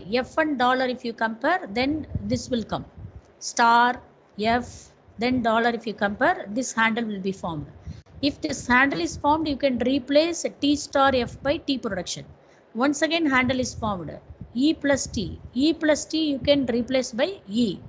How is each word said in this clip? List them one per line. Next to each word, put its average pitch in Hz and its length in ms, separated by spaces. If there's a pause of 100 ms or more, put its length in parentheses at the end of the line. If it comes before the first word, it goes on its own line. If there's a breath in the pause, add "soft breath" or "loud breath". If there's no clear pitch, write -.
(120)
F 247 260
and 311 200
dollar 254 280
if 254 180
you 233 80
compare, 254 580
then 269 360 (180)
this 240 260
will 240 140
come. - 200 (540)
Star, 240 640 (360)
F, 226 540 (260)
then 247 240
dollar 226 280
if 226 160
you 208 80
compare, 247 540
this 240 240
handle 226 320
will 202 160
be 190 120
formed. 165 340 (540 loud breath)
If - 220
this 294 240
handle 262 340
is 339 160
formed, 311 320
you 277 80
can 254 220
replace 285 640 (160)
T 285 160
star 277 380
F - 280
by 285 140
T 277 220
production. 180 480 (480 soft breath)
Once 285 260
again 320 240
handle 254 360
is 240 140
formed. 190 360 (420)
E 294 220
plus 277 320
T. - 340 (140)
E 285 180
plus 302 320
T 311 260
you 277 80
can 285 280
replace 247 460
by 339 360
E, 214 300 (100)